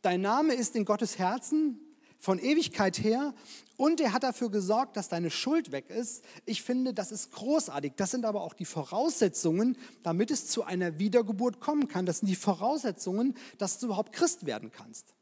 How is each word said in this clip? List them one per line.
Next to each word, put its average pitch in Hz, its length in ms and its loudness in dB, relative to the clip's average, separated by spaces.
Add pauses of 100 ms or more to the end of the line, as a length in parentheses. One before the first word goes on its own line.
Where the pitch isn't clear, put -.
Dein 180 180 2
Name 254 340 4
ist 240 220 -2
in 214 80 2
Gottes 208 340 0
Herzen 254 600 0 (380)
von 190 200 2
Ewigkeit 233 640 2
her 247 320 0 (420)
und 320 240 2
er 240 120 2
hat 247 100 2
dafür 247 280 -2
gesorgt, 214 460 0
dass 196 120 -6
deine 170 220 -2
Schuld 302 420 0
weg 135 180 -8
ist. 226 320 -6 (220)
Ich - 180 -4
finde, 254 300 0
das 202 180 -6
ist - 220 -8
großartig. 147 640 -2
Das 190 140 0
sind 247 140 -2
aber 208 180 0
auch 165 120 -8
die 175 100 -8
Voraussetzungen, 202 1120 2 (240)
damit 180 280 2
es - 160 -2
zu - 160 -2
einer 175 360 -2
Wiedergeburt 214 600 2
kommen 294 300 2
kann. 185 160 -2
Das 175 140 0
sind 202 100 0
die 185 80 2
Voraussetzungen, 214 1000 0 (240)
dass - 200 -2
du 247 80 -4
überhaupt 214 260 -2
Christ - 340 0
werden 113 240 -4
kannst. - 500 -18